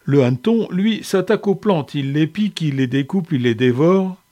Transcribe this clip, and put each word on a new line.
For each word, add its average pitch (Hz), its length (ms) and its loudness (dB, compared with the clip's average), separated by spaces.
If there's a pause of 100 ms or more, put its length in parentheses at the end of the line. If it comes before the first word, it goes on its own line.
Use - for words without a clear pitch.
Le 139 140 4
hanneton, 185 480 0
lui, 208 320 0
s'attaque 202 440 -2
aux 196 80 2
plantes. 185 380 -2
Il 139 200 -2
les 151 140 2
pique, 196 340 -4
il 143 160 -2
les 131 100 2
découpe, 143 460 -2
il 127 80 0
les 120 140 2
dévore. 165 600 2 (160)